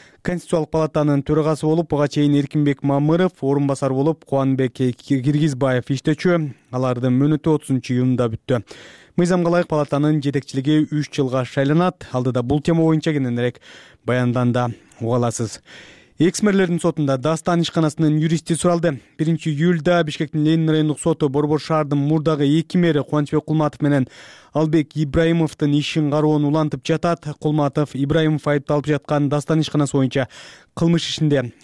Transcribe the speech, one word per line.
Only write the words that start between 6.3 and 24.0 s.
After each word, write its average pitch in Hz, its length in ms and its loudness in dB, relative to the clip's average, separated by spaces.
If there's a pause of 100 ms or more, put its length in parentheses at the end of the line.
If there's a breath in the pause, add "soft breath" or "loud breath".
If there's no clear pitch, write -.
Алардын 127 460 0
мөөнөтү 151 400 2
отузунчу 131 380 -4
июнда 123 340 0
бүттү. 113 320 -2 (560 loud breath)
Мыйзамга 175 320 2
ылайык, 175 200 2
палатанын 151 520 0
жетекчилиги 139 720 0
үч 151 240 -2
жылга 131 300 0
шайланат. 151 680 0
Алдыда 127 300 -2
бул 139 180 0
тема 165 240 0
боюнча 160 320 2
кененирээк 123 460 -2 (420 loud breath)
баяндан 123 480 0
да 123 160 0 (320 loud breath)
уга 117 160 -2
аласыз. 120 460 -4 (580 loud breath)
Экс-мэрлердин 185 600 2
сотунда 147 360 0
Дастан 160 460 0
ишканасынын 156 560 0
юристи 160 360 -2
суралды. 165 460 0 (160)
Биринчи 160 320 -2
июлда 170 560 2
Бишкектин 151 400 -4
Ленин 160 240 2
райондук 156 320 0
соту 156 300 0
Борбор 147 280 0
шаардын 147 380 -2
мурдагы 147 480 0
эки 160 320 2
мэри 165 240 2
Кубанычбек 147 460 -2
Кулматов 151 340 -2
менен 143 260 2 (460 loud breath)